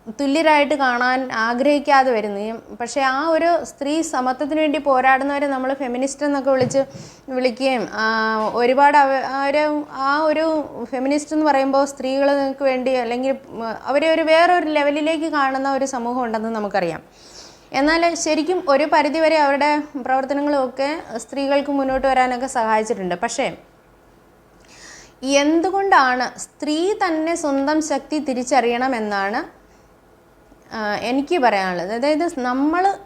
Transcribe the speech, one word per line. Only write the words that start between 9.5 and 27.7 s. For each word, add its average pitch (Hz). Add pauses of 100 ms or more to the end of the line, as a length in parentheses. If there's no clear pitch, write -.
ആ 277
ഒരു 311 (200)
ഫെമിനിസ്റ്റ് 285
എന്ന് 311
പറയുമ്പോൾ 269
സ്ത്രീകൾക്ക് 277
വേണ്ടി 254
അല്ലെങ്കിൽ, 254 (120)
ഉം, 214 (200)
അവരെ 302
ഒരു 320
വേറൊരു 330
ലെവലിലേക്ക് 302
കാണുന്ന 269
ഒരു 269
സമൂഹം 247
ഉണ്ടെന്ന് 220
നമുക്കറിയാം. 196 (680)
എന്നാൽ 330
ശരിക്കും 320
ഒരു 277
പരിധിവരെ 311
അവരുടെ 294 (140)
പ്രവർത്തനങ്ങളുമൊക്കെ 269 (140)
സ്ത്രീകൾക്ക് 277
മുന്നോട്ട് 269
വരാനൊക്കെ 254
സഹായിച്ചിട്ടുണ്ട്. 220
പക്ഷേ 226 (1700)
എന്തുകൊണ്ടാണ് 302
സ്ത്രീ 320 (120)
തന്നെ 320
സ്വന്തം 302